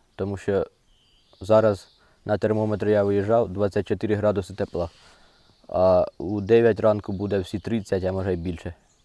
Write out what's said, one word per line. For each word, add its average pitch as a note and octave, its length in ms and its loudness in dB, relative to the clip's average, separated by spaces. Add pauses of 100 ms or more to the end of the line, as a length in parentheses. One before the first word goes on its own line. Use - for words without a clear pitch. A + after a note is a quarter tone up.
(160)
Тому G2 200 -6
що G2 300 -2 (760)
зараз G#2+ 480 2 (380)
на G#2 120 0
термометрі G#2+ 520 0
я G#2 120 4
виїжджав, G2+ 460 2
двадцять G2 400 -2
чотири G#2 260 -2
градуси G2+ 400 -2
тепла. F2+ 360 -6 (800)
А F#2 380 4 (120)
у G2+ 220 -4
дев'ять A2 400 4
ранку G#2+ 320 0
буде G2+ 260 -4
всі F#2 200 -6
тридцять, G2 460 -4
а F#2 80 -2
може F#2+ 200 -4
й F2+ 40 0
більше. E2+ 380 -8 (300)